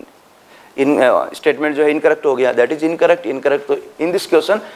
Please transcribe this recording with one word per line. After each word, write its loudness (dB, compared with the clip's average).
इन, 2
अ, 2
स्टेटमेंट -2
जो 0
है 2
इनकरेक्ट 0
हो 2
गया, 0
that 2
is -6
incorrect, 0
incorrect। -2
तो -2
in -6
this -4
question 2